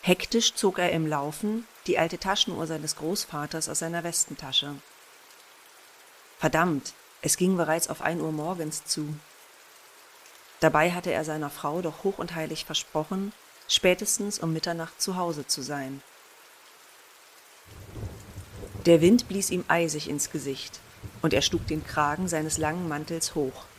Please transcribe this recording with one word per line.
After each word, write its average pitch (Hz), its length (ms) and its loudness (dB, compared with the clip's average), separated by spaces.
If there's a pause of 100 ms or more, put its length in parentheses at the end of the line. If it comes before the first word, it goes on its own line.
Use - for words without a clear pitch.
Hektisch - 520 2
zog 185 240 2
er 180 140 2
im 160 120 2
Laufen 156 600 -2 (220)
die 175 100 4
alte 170 200 0
Taschenuhr 180 500 -2
seines 156 260 -4
Großvaters 156 720 -4
aus 156 120 -2
seiner 165 240 -4
Westentasche. 143 720 -2 (1600)
Verdammt, 156 540 2 (300)
es - 140 2
ging 185 200 4
bereits 165 320 2
auf - 140 -6
ein 165 180 0
Uhr 156 100 -2
morgens 156 540 -4
zu. 151 320 -4 (1400)
Dabei 160 320 6
hatte 180 180 -2
er 139 140 2
seiner 151 260 -4
Frau 160 320 -4
doch 160 220 -6
hoch 196 140 0
und 170 180 -6
heilig 156 300 -6
versprochen, 190 640 -4 (340)
spätestens 202 720 2
um 165 140 -2
Mitternacht 165 500 -4
zu 185 140 -2
Hause 170 280 -2
zu - 160 -2
sein. 139 420 -6 (2750)
Der 165 140 10
Wind 202 260 8
blies 196 240 -2
ihm 175 160 -2
eisig 156 420 0
ins 147 220 -2
Gesicht, 139 480 -6 (420)
und 160 140 2
er - 80 4
schlug - 240 0
den 156 180 -2
Kragen 156 440 0
seines 156 300 0
langen 160 300 0
Mantels 156 460 -4
hoch. 135 300 -2 (140)